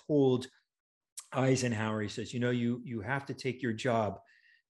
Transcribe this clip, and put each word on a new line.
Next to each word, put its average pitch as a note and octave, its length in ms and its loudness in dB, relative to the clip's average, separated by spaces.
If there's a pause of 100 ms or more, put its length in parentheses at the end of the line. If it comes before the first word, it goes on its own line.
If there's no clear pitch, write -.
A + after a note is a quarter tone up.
told C3+ 380 4 (880)
Eisenhower, A#2+ 680 2
he G#2 60 -4
says, G#2 260 -8
"You A#2+ 60 -2
know, B2 100 2
you, A#2+ 340 0
you A#2 160 -6
have C3 260 -4
to C3 80 -8
take - 280 -6
your A#2+ 100 0
job A2 460 0 (520)